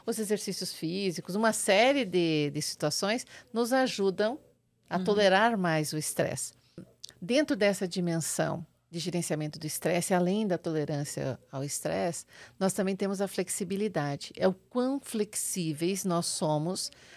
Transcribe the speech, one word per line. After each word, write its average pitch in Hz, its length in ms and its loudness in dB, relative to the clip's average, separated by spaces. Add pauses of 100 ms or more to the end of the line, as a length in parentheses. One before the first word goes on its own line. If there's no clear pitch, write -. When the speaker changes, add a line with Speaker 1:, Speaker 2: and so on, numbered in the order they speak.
Speaker 1:
os 226 140 -2
exercícios 196 520 -4
físicos, 175 640 -4
uma 220 160 4
série 233 540 4
de, 165 460 2
de 147 100 -4
situações 202 640 -2 (260)
nos 233 220 0
ajudam 214 680 2 (480)
a 175 100 -2
Speaker 2:
Uhum. 185 60 -2
Speaker 1:
tolerar 208 540 6
mais 160 360 2
o 156 40 -4
estresse. - 560 -2 (680)
Dentro 269 360 2
dessa 196 320 2
dimensão 170 760 -2 (280)
de 170 80 -8
gerenciamento 156 580 -2
do 160 80 -8
estresse, 170 480 0
além 185 340 2
da 170 120 0
tolerância 147 800 -4 (120)
ao 135 120 -6
estresse, 170 600 -4 (360)
nós 190 120 2
também 190 240 0
temos 196 240 -2
a 196 80 0
flexibilidade. 185 1080 -4
É 185 100 2
o 185 60 4
quão 262 480 -2
flexíveis 190 1040 -2
nós 170 220 0
somos 156 640 -2 (260)